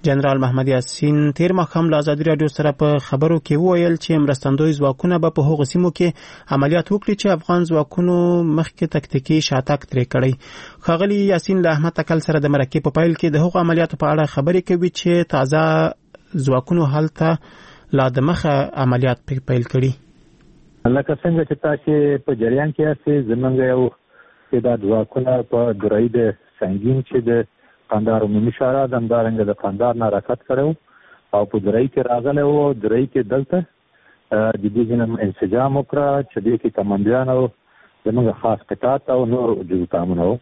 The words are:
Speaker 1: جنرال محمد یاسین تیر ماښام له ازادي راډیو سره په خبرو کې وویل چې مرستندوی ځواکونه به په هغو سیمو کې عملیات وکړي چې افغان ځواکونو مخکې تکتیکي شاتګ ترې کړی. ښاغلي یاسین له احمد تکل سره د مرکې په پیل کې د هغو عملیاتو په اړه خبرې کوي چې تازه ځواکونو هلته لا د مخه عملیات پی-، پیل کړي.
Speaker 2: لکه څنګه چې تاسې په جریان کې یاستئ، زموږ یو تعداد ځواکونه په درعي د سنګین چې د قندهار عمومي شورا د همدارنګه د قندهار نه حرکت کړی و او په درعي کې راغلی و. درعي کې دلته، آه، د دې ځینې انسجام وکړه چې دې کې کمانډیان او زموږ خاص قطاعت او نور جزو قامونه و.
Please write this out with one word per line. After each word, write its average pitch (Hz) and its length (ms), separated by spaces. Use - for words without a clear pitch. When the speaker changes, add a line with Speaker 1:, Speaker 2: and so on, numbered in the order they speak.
Speaker 1:
جنرال 139 320
محمد 131 300
یاسین 147 500
تیر 180 160
ماښام 170 380
له 156 60
ازادي 147 280
راډیو 156 220
سره 147 240
په 147 180
خبرو 160 300
کې 151 240
وویل 175 340
چې 160 280
مرستندوی 143 540
ځواکونه 143 400
به 160 180
په 156 120
هغو 147 240
سیمو 175 260
کې 175 100
عملیات 151 360
وکړي 208 280
چې 208 60
افغان 175 260
ځواکونو 175 440
مخکې - 260
تکتیکي 151 520
شاتګ 135 320
ترې 123 140
کړی. 131 180
ښاغلي 202 340
یاسین 185 280
له 165 120
احمد 160 260
تکل 160 280
سره 156 120
د 147 160
مرکې 139 300
په - 40
پیل 170 140
کې 170 200
د - 100
هغو 175 200
عملیاتو 165 380
په 151 100
اړه 156 240
خبرې 170 320
کوي 175 300
چې 175 140
تازه 139 260
ځواکونو 139 360
هلته 160 420
لا 135 160
د 131 240
مخه 151 220
عملیات 127 320
پی-، 131 240
پیل 123 220
کړي. 131 180
Speaker 2:
لکه 135 280
څنګه 165 340
چې 143 80
تاسې 151 280
په 143 160
جریان 131 320
کې 160 160
یاستئ، 147 260
زموږ 127 260
یو 127 220
تعداد 120 380
ځواکونه 120 440
په 120 80
درعي 107 240
د 117 100
سنګین 104 400
چې 131 100
د - 20
قندهار 110 360
عمومي 107 320
شورا 135 280
د 127 80
همدارنګه 113 540
د 101 140
قندهار 107 340
نه 113 100
حرکت 101 420
کړی 135 180
و 160 60
او 104 80
په 110 120
درعي 113 240
کې 127 220
راغلی 139 360
و. 147 260
درعي 117 220
کې 131 140
دلته، 139 260
آه، - 920
د - 20
دې 120 160
ځینې 120 140
انسجام 117 500
وکړه 143 300
چې - 160
دې 117 140
کې - 160
کمانډیان 104 520
او 127 120
زموږ 117 200
خاص 110 180
قطاعت 131 400
او 127 220
نور 120 220
جزو 90 200
قامونه 87 380
و. 120 140